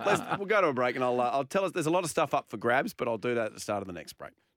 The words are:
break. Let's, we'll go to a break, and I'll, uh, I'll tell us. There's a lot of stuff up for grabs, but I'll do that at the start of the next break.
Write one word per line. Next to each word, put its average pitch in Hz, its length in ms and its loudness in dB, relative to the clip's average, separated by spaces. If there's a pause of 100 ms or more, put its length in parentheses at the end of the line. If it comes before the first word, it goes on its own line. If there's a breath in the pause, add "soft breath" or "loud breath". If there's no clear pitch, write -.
break. - 20 -6 (140)
Let's, - 200 -4
we'll 202 80 -4
go 208 140 4
to 180 60 4
a 143 60 2
break, 123 220 0
and 127 80 0
I'll, 123 160 2
uh, 123 120 2
I'll 139 140 0
tell 196 200 0
us. 175 60 -2
There's 160 160 -2
a 156 40 2
lot 180 120 2
of 165 60 -4
stuff 156 240 0
up - 160 -2
for 120 80 -10
grabs, 123 360 2
but - 140 -4
I'll 113 100 -2
do 123 180 -2
that 117 120 0
at - 60 -8
the - 60 -16
start 104 220 -4
of 98 60 -8
the 90 60 -10
next 80 200 -14
break. - 180 -14 (260)